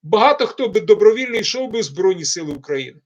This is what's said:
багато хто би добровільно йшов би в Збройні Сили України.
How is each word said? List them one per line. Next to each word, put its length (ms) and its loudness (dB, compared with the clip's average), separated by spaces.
багато 440 2
хто 220 -4
би 100 0
добровільно 560 4
йшов 360 -4
би 80 -4
в 40 -2
Збройні 420 -2
Сили 280 -6
України. 520 -10